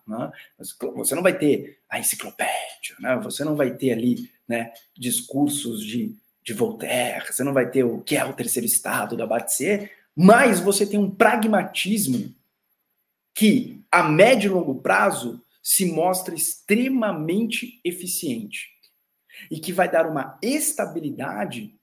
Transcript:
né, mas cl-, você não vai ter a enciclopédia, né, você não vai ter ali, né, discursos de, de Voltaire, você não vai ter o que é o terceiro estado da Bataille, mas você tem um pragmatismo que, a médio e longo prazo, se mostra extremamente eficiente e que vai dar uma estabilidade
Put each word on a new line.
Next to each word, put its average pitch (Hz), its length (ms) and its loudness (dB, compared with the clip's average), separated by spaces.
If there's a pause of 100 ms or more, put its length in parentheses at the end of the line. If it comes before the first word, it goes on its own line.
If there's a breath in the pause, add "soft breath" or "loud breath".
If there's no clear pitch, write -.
né, 113 260 -8 (280 loud breath)
mas - 120 -14
cl-, - 220 -8
você 127 220 -4
não 175 80 0
vai 185 120 6
ter 143 440 0 (100)
a - 100 -6
enciclopédia, - 1000 -6
né, 127 160 -2
você 120 280 -6
não 151 120 -2
vai 135 200 0
ter 127 180 0
ali, 117 360 0 (180)
né, 117 260 -6 (200)
discursos 123 920 -4
de, 110 300 -6 (300)
de 117 100 -8
Voltaire, 110 800 -4
você 127 100 -4
não 139 100 -2
vai 127 180 2
ter 131 120 4
o 113 180 -2
que - 140 -2
é 131 100 0
o 135 80 -6
terceiro 117 340 -4
estado - 500 -2
da 117 80 -4
Bataille, 147 640 -2 (260 loud breath)
mas 208 440 8
você 196 260 2
tem 208 140 0
um 196 100 2
pragmatismo 196 1200 0 (1040)
que, - 560 2
a 151 120 6
médio 202 480 6
e - 20 0
longo 156 220 -2
prazo, 147 680 0 (200)
se - 240 0
mostra 175 480 -2
extremamente 214 1500 -2
eficiente 170 880 -8 (800 loud breath)
e 156 100 -8
que 170 140 -8
vai 175 160 2
dar 165 160 2
uma 139 380 -6
estabilidade 165 1400 -6